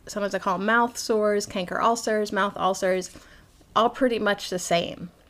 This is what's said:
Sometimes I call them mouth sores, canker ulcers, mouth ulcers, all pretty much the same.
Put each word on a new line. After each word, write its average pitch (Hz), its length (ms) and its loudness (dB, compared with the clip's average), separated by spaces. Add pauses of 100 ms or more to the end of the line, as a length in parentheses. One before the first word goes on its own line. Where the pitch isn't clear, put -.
Sometimes 202 300 -4
I 190 40 -2
call 185 180 -2
them 196 100 -2
mouth 240 300 4
sores, 208 480 2
canker - 360 -4
ulcers, 220 500 0
mouth 202 240 0
ulcers, 185 560 0 (640)
all 220 140 4
pretty 233 300 0
much 202 300 0
the 185 100 -4
same. - 500 -2 (200)